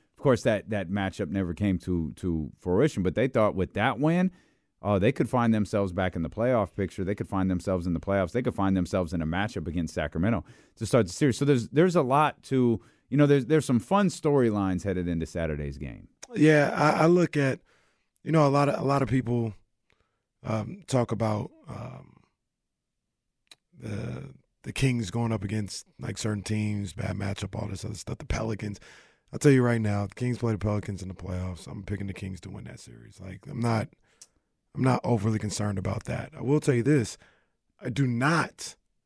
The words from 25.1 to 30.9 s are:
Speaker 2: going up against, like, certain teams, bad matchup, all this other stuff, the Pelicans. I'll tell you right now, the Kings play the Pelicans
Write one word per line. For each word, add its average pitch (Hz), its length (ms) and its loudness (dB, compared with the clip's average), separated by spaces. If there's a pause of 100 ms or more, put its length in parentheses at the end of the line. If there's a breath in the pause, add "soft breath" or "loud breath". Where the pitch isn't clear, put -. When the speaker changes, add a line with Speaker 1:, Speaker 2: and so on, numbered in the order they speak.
Speaker 2:
going 117 200 0
up 104 120 -2
against, 104 420 -6 (140)
like, 104 180 -8
certain 104 260 -4
teams, 104 500 -2
bad 95 220 -4
matchup, 98 440 -6
all - 80 -6
this 95 180 -10
other - 100 -8
stuff, - 240 -10
the - 60 -14
Pelicans. 104 540 -4 (540 soft breath)
I'll - 60 -6
tell 147 120 6
you 127 120 6
right 120 180 2
now, 101 260 0
the - 80 -14
Kings 123 220 -2
play 113 140 0
the 107 60 0
Pelicans 104 440 -2